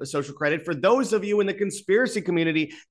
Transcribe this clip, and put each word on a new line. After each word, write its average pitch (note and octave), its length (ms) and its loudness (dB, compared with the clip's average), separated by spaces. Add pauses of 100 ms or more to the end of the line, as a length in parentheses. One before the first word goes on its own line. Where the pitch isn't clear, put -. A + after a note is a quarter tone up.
social C#3+ 320 -4
credit. D3+ 280 -2
For E3+ 120 -4
those G#3+ 380 2
of G#3 120 2
you G#3 140 2
in G3 80 2
the F#3+ 60 -2
conspiracy G3+ 680 0
community, D#3+ 540 0 (160)